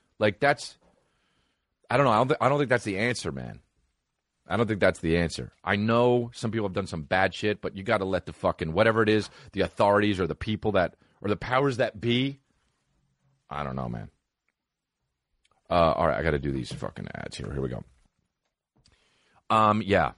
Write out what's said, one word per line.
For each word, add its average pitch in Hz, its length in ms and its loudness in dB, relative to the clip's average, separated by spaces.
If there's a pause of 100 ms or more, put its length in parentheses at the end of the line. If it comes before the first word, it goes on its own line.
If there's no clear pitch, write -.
(180)
Like, 107 220 2
that's, - 360 0 (1120)
I 117 80 0
don't 139 100 4
know. 120 40 4
I 107 60 4
don't 127 120 4
thi-, 151 120 0
I 120 80 2
don't 143 100 2
think 139 100 0
that's 120 140 0
the 98 160 -4
answer, 113 320 -4
man. 62 300 -12 (880)
I 92 80 -2
don't 113 100 0
think 101 140 -4
that's 92 180 4
the 85 200 0
answer. 85 340 -4 (100)
I 95 140 0
know 120 580 2
some 113 160 -6
people 104 160 -2
have 92 80 -8
done 95 140 -4
some 82 140 -8
bad 92 300 0
shit, 104 280 -4
but 95 160 -8
you 95 80 -10
gotta 101 220 0
let 92 200 -2
the 85 60 -12
fucking, 85 400 -4
whatever 110 280 4
it 107 80 2
is, 107 220 2 (220)
the 92 80 -4
authorities 101 580 2
or 92 80 0
the 76 80 -6
people 107 380 -4
that, 90 240 2 (240)
or 101 80 -6
the 101 80 0
powers 131 400 0
that 107 240 -2
be. 127 400 -2 (1080)
I 73 140 -6
don't 65 140 -6
know, 64 120 -6
man. 55 220 -10 (1600)
Uh, 85 220 4
all 82 160 2
right, 69 100 0
I - 60 -4
gotta 76 160 0
do 69 100 -4
these 65 220 -6
fucking - 420 -12
ads - 220 -12
here. - 160 -10
Here 67 100 -6
we 65 60 -4
go. 60 160 -10 (1600)
Um, 110 320 4
yeah, 92 380 2